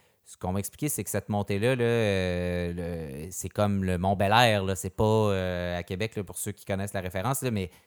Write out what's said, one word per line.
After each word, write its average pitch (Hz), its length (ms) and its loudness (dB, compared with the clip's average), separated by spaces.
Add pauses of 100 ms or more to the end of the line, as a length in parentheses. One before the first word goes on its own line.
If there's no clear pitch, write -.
(260)
ce - 100 -20
qu'on 90 160 -4
m'a 98 80 0
expliqué, - 280 -6
c'est 110 140 -4
que - 80 -8
cette 101 180 -4
montée-là, 104 460 0
là, 120 100 0
euh, 90 880 0 (520)
le, 90 80 -10
c'est - 160 -8
comme 101 360 2
le 92 140 2
Mont 95 160 2
Bel 98 180 2
Air, 110 300 6
là, 95 140 0
c'est - 180 -6
pas, - 100 0
euh, 92 720 2
à 87 40 -6
Québec, 98 320 -6
là, 107 80 -6
pour 92 160 -10
ceux 104 140 -6
qui - 120 -14
connaissent 98 280 -4
la 98 80 -4
référence, 95 420 -4
là, 127 80 0
mais 95 200 -2 (160)